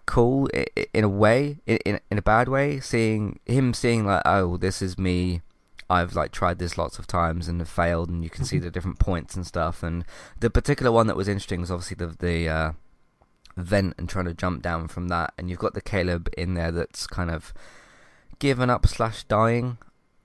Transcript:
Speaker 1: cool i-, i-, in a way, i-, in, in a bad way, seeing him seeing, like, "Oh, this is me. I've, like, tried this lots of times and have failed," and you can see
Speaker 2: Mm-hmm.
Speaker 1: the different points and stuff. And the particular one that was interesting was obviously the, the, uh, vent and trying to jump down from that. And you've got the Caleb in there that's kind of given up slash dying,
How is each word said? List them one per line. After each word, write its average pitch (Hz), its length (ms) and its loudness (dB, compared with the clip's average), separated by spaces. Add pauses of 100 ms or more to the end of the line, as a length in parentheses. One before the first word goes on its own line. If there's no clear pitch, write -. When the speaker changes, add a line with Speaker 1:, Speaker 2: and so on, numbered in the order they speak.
Speaker 1:
cool 131 500 4
i-, 69 100 0 (120)
i-, - 160 0
in 107 100 4
a 104 60 4
way, 120 580 4
i-, 113 180 4
in, 104 140 0 (100)
in 104 80 0
a 98 40 -2
bad 113 260 4
way, 135 320 0
seeing 110 640 0
him 123 300 2
seeing, 117 320 2
like, 98 180 4
"Oh, 90 320 4
this 95 240 -2
is 92 160 -4
me. 90 440 0 (480)
I've, 87 260 2
like, 82 160 -2
tried 87 280 0
this 85 180 -4
lots 80 220 -4
of - 60 -10
times 85 440 0
and 85 100 -2
have 85 100 -6
failed," 85 400 0
and 85 140 -4
you 82 60 -6
can - 160 -6
see 95 100 -4
Speaker 2:
Mm-hmm. 87 100 0
Speaker 1:
the 85 60 -8
different 87 280 -6
points 87 360 0
and 90 100 -6
stuff. 85 380 -4
And 85 220 -4 (340)
the 117 100 2
particular 139 420 2
one 113 160 6
that - 100 0
was 95 100 -2
interesting 95 320 -2
was 87 100 -6
obviously 90 260 -6
the, 82 220 -8
the, 82 320 0
uh, 78 220 0 (880)
vent 92 400 0
and 87 100 -6
trying 92 180 -2
to 85 80 -4
jump 90 280 -4
down 82 260 -4
from 87 220 -6
that. 85 280 -2
And 90 120 -8
you've 90 100 -8
got - 140 -2
the - 80 -8
Caleb 87 560 -2
in 90 160 -2
there 82 180 -2
that's - 360 -6
kind 90 220 -4
of - 240 -6 (840)
given 127 300 2
up - 180 4
slash - 380 0
dying, 117 520 2 (480)